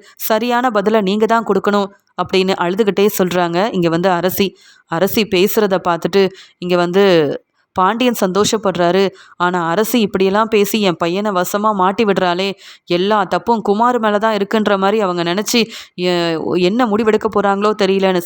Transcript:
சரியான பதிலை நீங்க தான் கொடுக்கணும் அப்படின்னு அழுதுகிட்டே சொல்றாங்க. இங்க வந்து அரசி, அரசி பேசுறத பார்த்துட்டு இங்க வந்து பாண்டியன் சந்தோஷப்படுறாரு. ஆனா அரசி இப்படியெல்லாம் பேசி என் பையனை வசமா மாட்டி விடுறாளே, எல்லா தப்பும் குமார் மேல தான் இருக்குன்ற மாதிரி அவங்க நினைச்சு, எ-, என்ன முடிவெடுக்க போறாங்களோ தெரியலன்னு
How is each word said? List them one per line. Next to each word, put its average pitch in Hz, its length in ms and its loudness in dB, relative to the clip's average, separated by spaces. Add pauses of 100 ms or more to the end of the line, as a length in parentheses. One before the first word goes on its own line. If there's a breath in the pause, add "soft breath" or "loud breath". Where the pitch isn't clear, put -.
(160 loud breath)
சரியான 240 540 -2
பதிலை 214 300 2
நீங்க 208 260 0
தான் 226 200 0
கொடுக்கணும் 196 420 0 (280 soft breath)
அப்படின்னு 185 360 0
அழுதுகிட்டே 196 560 0 (100)
சொல்றாங்க. 175 540 0
இங்க 175 160 0
வந்து 170 220 0
அரசி, 180 460 -2 (300 soft breath)
அரசி 190 400 0
பேசுறத 196 520 2 (100)
பார்த்துட்டு 175 400 0 (300 loud breath)
இங்க 180 180 -2
வந்து 175 280 2 (680)
பாண்டியன் 226 480 0
சந்தோஷப்படுறாரு. 190 880 0 (280 loud breath)
ஆனா 175 320 -2
அரசி 214 320 0
இப்படியெல்லாம் 196 480 0
பேசி 214 320 0
என் 185 160 0
பையனை 185 340 -2
வசமா 202 420 -2
மாட்டி 202 320 0
விடுறாளே, 185 480 0 (340 loud breath)
எல்லா 190 380 0
தப்பும் 196 380 -2
குமார் 226 360 0
மேல 208 200 0
தான் 220 180 0
இருக்குன்ற 202 420 0
மாதிரி 202 220 0
அவங்க 175 220 -2
நினைச்சு, 202 440 0 (340 loud breath)
எ-, 170 540 -2
என்ன 190 320 2
முடிவெடுக்க 214 380 0 (100)
போறாங்களோ 202 380 0 (100)
தெரியலன்னு 190 440 2